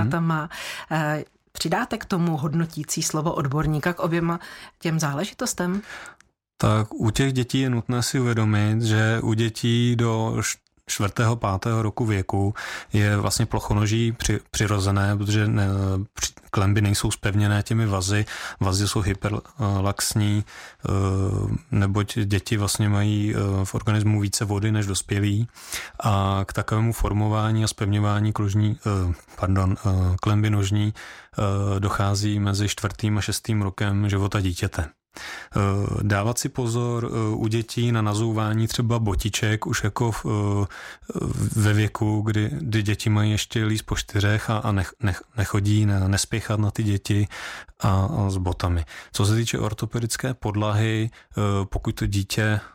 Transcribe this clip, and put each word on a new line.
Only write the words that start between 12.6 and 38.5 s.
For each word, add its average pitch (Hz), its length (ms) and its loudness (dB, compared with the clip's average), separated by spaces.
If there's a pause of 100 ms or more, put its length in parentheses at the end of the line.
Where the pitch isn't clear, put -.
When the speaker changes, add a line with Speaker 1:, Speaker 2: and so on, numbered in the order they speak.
Speaker 1:
je 104 240 4
vlastně 101 280 0
plochonoží 110 680 0
při-, 113 280 -2 (120)
přirozené, 101 680 2
protože 104 300 2
ne-, 107 220 2 (440)
při-, - 200 -6 (180)
klemby 101 300 4
nejsou 104 300 2
zpevněné 104 520 2
těmi 113 220 0
vazy, 101 400 0 (340)
vazy 95 280 2
jsou 110 140 0
hyperlaxní, 101 1400 0
eh, - 440 -12 (800)
neboť 101 480 0
děti 104 380 0
vlastně 104 320 0
mají, 104 460 2
eh, 98 300 0
v - 100 -6
organismu 104 460 2
více 101 240 -2
vody 104 260 0
než 107 140 0
dospělí 101 640 0 (560)
a 98 420 2
k - 80 -10
takovému 110 400 0
formování 107 720 2
a 110 40 2
zpevňování 104 640 2
kložní, 107 520 2
eh, 95 280 0 (220)
pardon, 95 400 2 (100)
eh, 92 360 2
klemby 104 280 2
nožní, 104 440 2
eh, 101 840 -4
dochází 101 600 0
mezi 101 300 0
čtvrtým 104 480 -2
a 98 40 0
šestým 104 400 -2
rokem 101 480 0
života 101 320 0
dítěte. 90 480 -2 (640)
Eh, - 40 2 (420)
dávat 104 360 0
si 147 120 -4
pozor, 120 640 -2
eh, 110 240 -2
u 113 120 -2
dětí 117 440 0
na 113 100 2
nazouvání 110 680 0